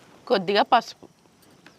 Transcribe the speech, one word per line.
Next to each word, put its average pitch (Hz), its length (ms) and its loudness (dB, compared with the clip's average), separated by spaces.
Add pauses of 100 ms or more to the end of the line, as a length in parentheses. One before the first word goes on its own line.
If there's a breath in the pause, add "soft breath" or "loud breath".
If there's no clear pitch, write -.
(260)
కొద్దిగా 202 360 0 (100)
పసుపు. - 340 -2 (720)